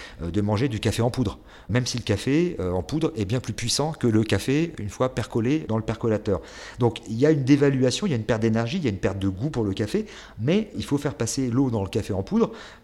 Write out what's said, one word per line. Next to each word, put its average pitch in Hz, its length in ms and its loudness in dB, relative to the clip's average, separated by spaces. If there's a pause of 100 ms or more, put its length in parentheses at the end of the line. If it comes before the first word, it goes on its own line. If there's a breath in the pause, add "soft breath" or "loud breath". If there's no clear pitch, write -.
(200 loud breath)
euh, 85 120 -4
de 101 80 0
manger 107 260 2
du 113 140 -4
café - 200 0
en 117 100 2
poudre, 117 280 -2 (300 loud breath)
même 123 180 0
si - 100 -4
le 113 60 -4
café, 143 560 0
euh, 90 140 -2
en 92 100 0
poudre 156 340 -2
est 107 80 -2
bien 104 140 -2
plus 117 140 -4
puissant - 400 -2
que 123 160 0
le 110 160 4
café 147 540 0
une 104 100 -6
fois 127 260 -2
percolé 123 540 0
dans 110 80 0
le 110 80 -2
percolateur. 107 560 0 (400 loud breath)
Donc 120 280 2
il 110 80 -4
y 123 80 4
a 151 60 8
une 147 140 2
dévaluation, 135 640 4
il - 20 0
y 143 40 0
a - 20 0
une 110 80 -2
perte 107 180 0
d'énergie, 117 360 2
il 185 40 -2
y 135 60 0
a - 20 4
une 95 80 -2
perte 98 220 -2
de 98 80 0
goût 98 220 -2
pour 127 120 -2
le 98 120 0
café, 196 320 -2 (340 loud breath)
mais 180 340 0
il 104 100 -6
faut 143 140 0
faire 143 160 -2
passer 120 360 -2
l'eau 131 200 2
dans 107 140 0
le 92 40 -4
café 107 240 -2
en 98 120 -2
poudre 214 260 2 (340 loud breath)